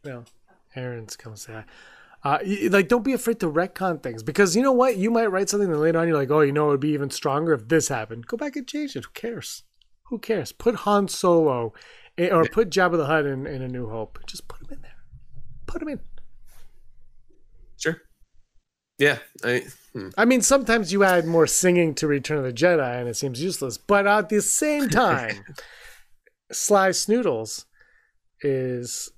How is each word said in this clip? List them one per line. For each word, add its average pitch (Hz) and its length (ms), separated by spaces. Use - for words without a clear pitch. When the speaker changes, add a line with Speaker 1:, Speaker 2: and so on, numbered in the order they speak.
Speaker 1:
No, 123 220
Aaron's 120 400
come 110 220
say - 160
hi. 110 120
Uh, 139 220
y-, 202 260
like, 196 160
don't 240 160
be 262 100
afraid 233 260
to 165 120
retcon 175 520
things, 113 200
because 170 320
you 240 60
know 269 100
what? 247 260
You 202 120
might 226 180
write 190 220
something, 202 220
and 151 100
later 165 180
on 170 80
you're 160 100
like, 135 120
"Oh, 151 120
you 143 100
know, 147 160
it 143 40
would 139 80
be 147 120
even 143 180
stronger 151 440
if 110 140
this 156 200
happened." 117 400
Go 233 100
back 285 180
and 269 120
change 294 280
it. 123 100
Who - 80
cares? - 500
Who 220 100
cares? 190 320
Put 233 240
Han 202 320
Solo, 151 680
i-, 175 100
or 165 140
Speaker 2:
Yeah. - 80
Speaker 1:
put 214 180
Jabba 175 280
the 151 100
Hutt 151 180
in, 135 220
in 135 160
A 127 40
New 123 220
Hope. 110 380
Just - 200
put - 140
him - 100
in - 120
there. - 140
Put - 160
him 311 60
in. 285 120
Speaker 2:
Sure. 160 200
Yeah. 139 180
I, 120 200
hmm. 95 220
Speaker 1:
I 214 100
mean, 247 160
sometimes 226 520
you 196 100
add 180 220
more 165 220
singing 175 480
to - 120
Return 147 300
of 135 60
the 127 100
Jedi, 131 460
and 120 100
it 113 60
seems 131 260
useless. 147 380
But 202 260
at 208 240
the 208 140
same 294 460
Speaker 2:
<laughs> - 20
Speaker 1:
time, 135 520
Sly 190 380
Snoodles 180 760
is 127 760